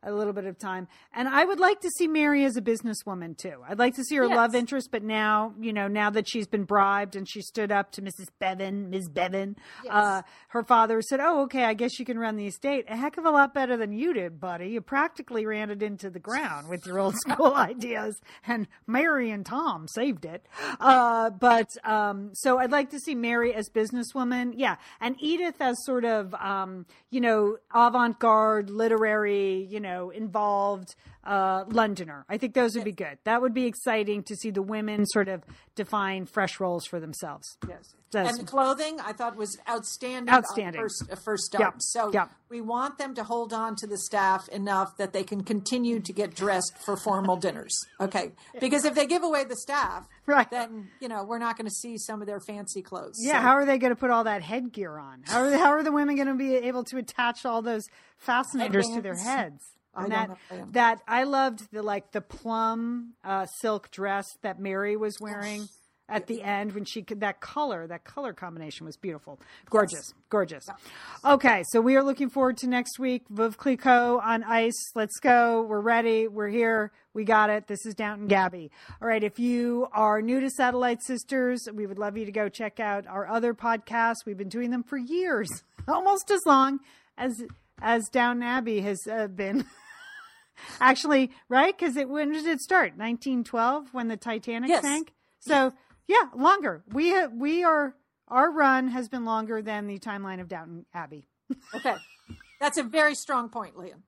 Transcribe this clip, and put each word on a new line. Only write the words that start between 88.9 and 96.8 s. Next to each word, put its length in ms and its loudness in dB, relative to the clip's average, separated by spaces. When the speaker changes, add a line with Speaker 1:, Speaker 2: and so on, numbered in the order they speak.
Speaker 1:
uh, 200 -2
been. 420 -2
<laughs> 60 -20
Actually, 480 4
right? 280 4
'Cause 200 -2
it, 120 -2
when 220 -2
did 160 -4
it 140 0
start? 360 2
Nineteen 460 -4
twelve, 500 -2
when 140 -6
the 100 -4
Titanic 520 -6
Speaker 2:
Yes. 120 4
Speaker 1:
sank? 320 -2
So, 320 4
yeah, 280 6
longer. 560 4